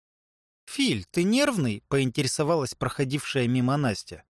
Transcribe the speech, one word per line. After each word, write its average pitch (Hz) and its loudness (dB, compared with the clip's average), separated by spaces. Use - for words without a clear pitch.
«Филь, 170 0
ты 175 0
нервный?» — 202 2
поинтересовалась 139 0
проходившая 131 -2
мимо 127 2
Настя. 110 -4